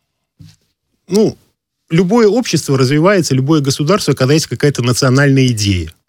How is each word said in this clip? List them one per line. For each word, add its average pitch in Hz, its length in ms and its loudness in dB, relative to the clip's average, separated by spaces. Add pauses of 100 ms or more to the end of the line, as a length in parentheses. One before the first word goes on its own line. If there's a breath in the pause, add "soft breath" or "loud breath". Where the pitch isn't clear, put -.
(1080)
Ну, 185 280 0 (540)
любое 196 380 2
общество 185 500 -2
развивается, 151 560 2
любое 135 260 0
государство, 147 520 -2
когда 131 220 0
есть 156 120 0
какая-то 135 380 -2
национальная 135 640 2
идея. 101 440 -2 (160)